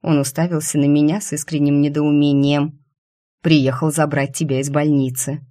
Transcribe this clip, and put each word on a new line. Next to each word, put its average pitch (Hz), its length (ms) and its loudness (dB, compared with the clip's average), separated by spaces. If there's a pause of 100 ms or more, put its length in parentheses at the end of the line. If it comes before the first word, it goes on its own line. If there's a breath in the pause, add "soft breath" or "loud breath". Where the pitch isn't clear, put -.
Он 160 180 2
уставился 156 580 -2
на 143 80 2
меня 147 360 2
с - 120 -10
искренним 143 480 0
недоумением. 147 1000 0 (580)
«Приехал 151 500 2
забрать 147 440 -2
тебя 135 240 -2
из 139 100 -4
больницы». 139 720 -2 (120)